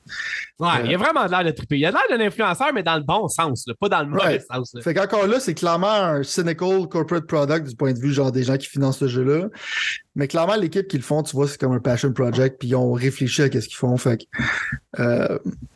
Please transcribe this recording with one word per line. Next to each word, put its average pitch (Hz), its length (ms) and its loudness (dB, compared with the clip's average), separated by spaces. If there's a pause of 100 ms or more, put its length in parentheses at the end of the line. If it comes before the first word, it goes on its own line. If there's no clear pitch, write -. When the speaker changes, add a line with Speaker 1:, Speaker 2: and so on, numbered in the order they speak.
(600)
Speaker 1:
Ouais, 165 80 0
Speaker 2:
Euh, 143 200 2
Speaker 1:
il 131 60 2
a 180 40 0
vraiment 269 280 2
de 180 60 -2
l'air 180 140 2
de 160 60 2
triper. - 260 -4
Il 143 80 2
a 180 60 4
de 240 40 -4
l'air 392 240 2
d'un 220 60 2
influenceur, 208 480 0
mais 208 100 -2
dans 165 140 2
le 151 60 -2
bon 175 260 0
sens, 151 360 -2
là, 120 140 -8
pas 202 80 0
dans 185 140 2
le 143 60 -4
mauvais 147 160 0
Speaker 2:
Right. 143 180 2 (100)
Speaker 1:
sens, 127 220 -6
là. 117 80 -14
Speaker 2:
Fait 165 120 -2
qu'encore 196 320 2
là, 226 140 2
c'est 196 140 -2
clairement 170 360 0
un 180 340 2
cynical 180 680 0
corporate 165 360 -2
product 151 440 0
du 117 80 -14
point 135 160 0
de 120 60 -4
vue, 143 120 0
genre, 135 220 2
des 127 100 0
gens 131 140 2
qui 135 100 -6
financent 135 300 0
ce 139 100 0
jeu-là. 135 400 0 (680)
Mais 143 120 0
clairement, 170 300 0
l'équipe 190 320 0
qui 160 80 -2
le 120 60 -2
font, 151 200 0
tu 151 100 -6
vois, 139 140 2
c'est 139 100 -8
comme 127 140 0
un 123 80 2
passion 127 320 0
project, 127 480 0
puis 127 80 -6
ils 123 80 2
ont 127 160 2
réfléchi 127 500 0
à 139 60 6
qu'est-ce 127 220 0
qu'ils - 80 -14
font. 123 180 2
Fait 120 220 2
que, - 840 -6
euh... 120 380 0 (360)